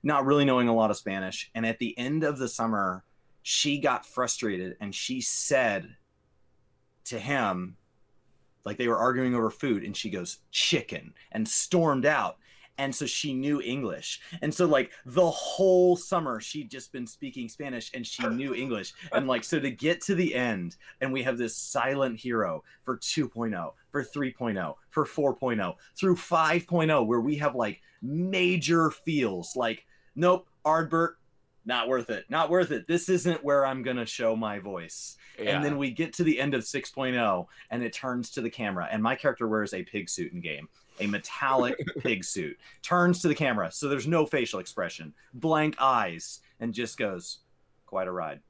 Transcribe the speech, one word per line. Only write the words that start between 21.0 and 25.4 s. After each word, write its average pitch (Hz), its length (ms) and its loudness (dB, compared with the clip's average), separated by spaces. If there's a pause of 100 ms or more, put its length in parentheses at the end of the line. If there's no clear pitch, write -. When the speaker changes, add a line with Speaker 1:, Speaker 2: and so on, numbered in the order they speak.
Speaker 1:
we 131 100 -2
have 127 140 0
this 117 180 -2
silent 131 640 0
hero 117 460 -2 (200)
for 123 140 -4
two - 320 -2
point 113 240 -4
oh, 85 220 -8 (160)
for 143 120 -4
three 135 300 -4
point 113 240 -2
oh, 85 200 -4 (120)
for 151 160 2
four 139 300 0
point 120 260 0